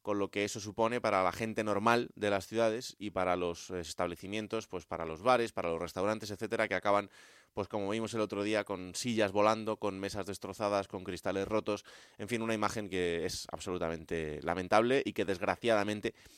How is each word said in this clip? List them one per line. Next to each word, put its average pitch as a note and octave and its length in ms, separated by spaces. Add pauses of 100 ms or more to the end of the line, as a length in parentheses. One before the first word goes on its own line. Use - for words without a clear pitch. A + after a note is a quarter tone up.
con G#2 160
lo G2 120
que G2+ 140
eso G#2 160
supone A2+ 400
para G2+ 220
la F#2 100
gente A2 320
normal G#2+ 520
de G#2 160
las G2 160
ciudades A2+ 500
y G2+ 140
para F2+ 240
los, F2 340
eh, F2+ 120
establecimientos, F#2+ 840
pues F2+ 200
para E2 180
los D#2+ 160
bares, A#2 300
para F2 180
los E2 100
restaurantes, G2+ 520
etcétera, A2 360
que G2 60
acaban, G2+ 380 (420)
pues G2+ 140
como G2+ 240
vimos A2 240
el A2 60
otro G2+ 200
día, G#2 220
con F#2 320
sillas A2 360
volando, G#2+ 460
con G2 220
mesas G2 260
destrozadas, G2+ 600
con F#2 160
cristales F#2+ 440
rotos, G#2+ 380 (320)
en G#2 100
fin, A2+ 140
una A2+ 140
imagen G#2 340
que F2 380
es - 240
absolutamente E2 920
lamentable F#2+ 640
y G#2 80
que A2 100
desgraciadamente G2+ 920 (220)